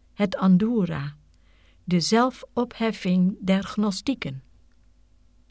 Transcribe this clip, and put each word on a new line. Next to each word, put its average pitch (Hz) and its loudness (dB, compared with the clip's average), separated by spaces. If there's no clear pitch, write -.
het 202 -2
Andura, 180 2
de 175 0
zelfopheffing 220 0
der 190 0
gnostieken. 196 -4